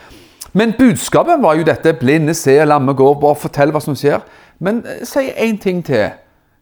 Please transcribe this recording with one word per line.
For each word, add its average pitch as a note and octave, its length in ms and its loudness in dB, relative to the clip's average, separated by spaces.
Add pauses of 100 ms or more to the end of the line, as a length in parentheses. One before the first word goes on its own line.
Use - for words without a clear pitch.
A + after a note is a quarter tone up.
(560)
Men A3 160 0
budskapet B3 680 2
var D#3+ 160 2
jo E3+ 100 -2
dette, D#3 320 0
«Blinde D3+ 340 0
ser, C#3+ 300 2
lamme C#3+ 320 2
går», C#3 240 4
bare D3 160 2
fortell D3 380 -2
hva D#3 100 -2
som C#3+ 140 -6
skjer. D#3 240 -2 (420)
Men, G#3+ 140 -2 (100)
eh, - 160 -12
si C4+ 240 -4
en A3+ 320 -4
ting F3+ 240 -2
til, G#2+ 300 -2 (460)